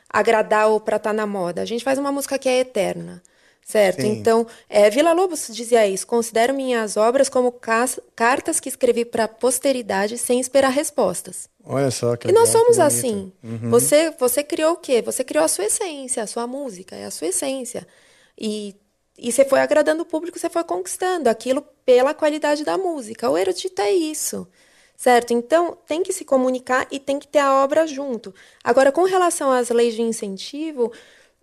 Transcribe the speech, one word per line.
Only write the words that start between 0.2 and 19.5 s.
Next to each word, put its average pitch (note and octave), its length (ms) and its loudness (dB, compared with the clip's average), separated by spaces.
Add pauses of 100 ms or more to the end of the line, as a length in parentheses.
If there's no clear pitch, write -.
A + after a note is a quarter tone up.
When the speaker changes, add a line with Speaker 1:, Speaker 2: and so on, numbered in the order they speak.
Speaker 1:
ou G#3+ 100 2
pra G#3+ 180 -2
tá G#3+ 140 -4
na G#3+ 160 -2
moda. F#3 340 -6
A F#3+ 40 -4
gente A3+ 180 -6
faz C4+ 160 0
uma C#4 120 -2
música C#4 280 -4
que C4+ 80 -4
é B3+ 140 2
eterna, F3+ 600 -4 (440)
certo? F#3+ 380 2
Speaker 2:
Sim. G#3 100 0
Speaker 1:
Então, A3+ 340 2 (220)
é, G#3 200 6
Villa-Lobos E4 640 2
dizia A3+ 340 2
isso, F#3+ 220 -4
"Considero A#3 460 0
minhas A#3+ 420 -2
obras A#3+ 320 4
como B3 240 0
cas-, A#3+ 480 -2 (160)
cartas C4 460 0
que - 80 -12
escrevi A#3 340 0
pra A3+ 240 -2
posteridade A#3 920 -2
sem B3 220 0
esperar C4+ 300 2
respostas." B3 840 -2 (140)
Speaker 2:
Olha C3+ 260 0
só A#2+ 260 -2
que - 100 -6
Speaker 1:
E - 60 2
nós A4+ 160 6
Speaker 2:
legal, A4+ 160 4
que A#4+ 80 6
Speaker 1:
somos A4 40 4
Speaker 2:
bonito. C#4 280 2
Speaker 1:
assim. G3 260 -4 (100)
Speaker 2:
Uhum. A3+ 280 -6
Speaker 1:
Você, D4 500 4
você B3+ 240 0
criou D#4+ 300 0
o - 40 -2
quê? B3+ 240 0
Você A3+ 220 -6
criou D4+ 220 0
a - 20 0
sua F4+ 160 -2
essência, D4 580 -4
a G3+ 60 -8
sua A#3+ 180 -8
música, B3 480 -12
é G3+ 120 -14
a G3+ 60 -12
sua - 160 -8
essência. C4+ 600 -6 (500)
E, G#3 380 -8 (420)
e A#3+ 140 -6
você C4+ 140 4
foi C4+ 160 2